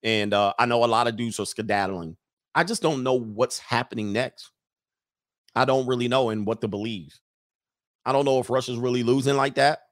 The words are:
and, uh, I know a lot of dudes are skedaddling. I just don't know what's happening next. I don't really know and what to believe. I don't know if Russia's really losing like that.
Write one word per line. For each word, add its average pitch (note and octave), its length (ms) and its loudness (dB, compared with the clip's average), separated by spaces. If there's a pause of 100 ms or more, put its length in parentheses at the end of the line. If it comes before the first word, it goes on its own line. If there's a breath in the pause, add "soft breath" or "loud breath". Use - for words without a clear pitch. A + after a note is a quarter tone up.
and, G#2+ 320 0
uh, G2+ 240 4
I A#2+ 80 4
know A#2+ 180 2
a A#2+ 40 4
lot A#2 200 2
of A2+ 80 -2
dudes A#2 240 -6
are G2+ 60 -2
skedaddling. F#2+ 720 -4 (380)
I E3 80 4
just G3+ 180 -4
don't D3 220 0
know C3 100 2
what's A#2 460 -2
happening A#2 520 -4
next. B2 380 -4 (1040)
I B2 100 2
don't C3 220 2
really B2 200 0
know B2 220 2
and G#2+ 180 -4
what A2 140 -2
to A2 60 -4
believe. G#2 520 -8 (840)
I B2 60 -2
don't C#3 140 2
know C3+ 140 4
if A#2+ 100 -6
Russia's B2 300 -2
really B2 240 0
losing C3+ 320 2
like C3+ 200 0
that. C#3 260 2 (100)